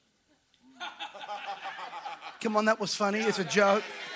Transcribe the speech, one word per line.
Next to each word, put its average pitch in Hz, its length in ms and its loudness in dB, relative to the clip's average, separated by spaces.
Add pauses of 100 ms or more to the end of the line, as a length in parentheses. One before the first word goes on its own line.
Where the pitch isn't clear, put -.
(2500)
Come 214 160 2
on, 214 80 4
that 220 160 4
was 196 120 -2
funny. 208 260 0
It's 220 200 0
a 185 60 0
joke. 196 380 6 (320)